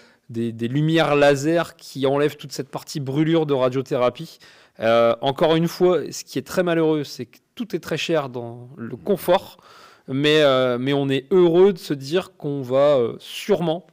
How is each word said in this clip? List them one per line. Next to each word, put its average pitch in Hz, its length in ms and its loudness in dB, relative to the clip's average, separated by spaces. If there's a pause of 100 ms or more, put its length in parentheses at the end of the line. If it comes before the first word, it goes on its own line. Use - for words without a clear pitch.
(300)
des, 117 220 -6
des 113 160 -6
lumières 151 480 0
laser 143 600 2
qui - 320 -6
enlèvent 143 300 -2
toute 143 140 -18
cette 135 180 -10
partie - 300 -12
brûlure 156 460 0
de 143 80 -2
radiothérapie. 127 880 -2 (400)
Euh, 117 420 4
encore 156 340 2
une 165 120 2
fois, 180 320 2 (120)
ce - 120 -12
qui - 160 -8
est - 80 -6
très 190 160 -2
malheureux, 160 400 0
c'est - 240 -12
que - 100 -20 (160)
tout 214 220 -10
est 165 40 -6
très 156 180 -6
cher 147 320 -2
dans 120 460 -12
le 117 220 -12
confort, - 600 -2 (500)
mais, 151 340 2
euh, 127 380 4
mais 135 140 -2
on 139 160 0
est 135 220 -2
heureux 185 420 6
de 170 40 -12
se - 160 -6
dire 143 440 -6
qu'on 143 240 -6
va, 135 360 2
euh, 117 220 0
sûrement, 175 720 -4